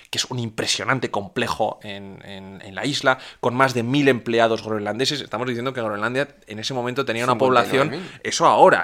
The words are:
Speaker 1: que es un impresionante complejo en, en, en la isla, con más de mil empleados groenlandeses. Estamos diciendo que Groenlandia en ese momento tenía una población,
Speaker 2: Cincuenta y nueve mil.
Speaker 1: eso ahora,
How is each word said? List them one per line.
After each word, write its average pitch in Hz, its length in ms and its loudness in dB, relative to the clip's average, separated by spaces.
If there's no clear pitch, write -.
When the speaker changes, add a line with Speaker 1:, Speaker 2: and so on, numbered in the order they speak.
Speaker 1:
que 117 80 -6
es - 60 -2
un 123 160 -6
impresionante 113 720 -2
complejo 107 720 -2
en, 98 400 -14
en, 98 360 -14
en 98 140 -16
la 95 100 -6
isla, 135 340 2
con 120 160 0
más 131 180 4
de 117 120 0
mil 135 240 2
empleados 113 560 2
groenlandeses. 110 560 -4
Estamos 113 260 -6
diciendo 123 260 -4
que 127 80 -6
Groenlandia 113 540 -4
en 107 100 -12
ese 110 160 -8
momento 123 300 -4
tenía 117 180 -2
una 123 160 0
población, 127 440 4
Speaker 2:
Cincuenta 147 120 -4
y 165 60 -8
nueve 170 140 -14
mil. - 180 -10
Speaker 1:
eso 165 140 2
ahora, 127 380 8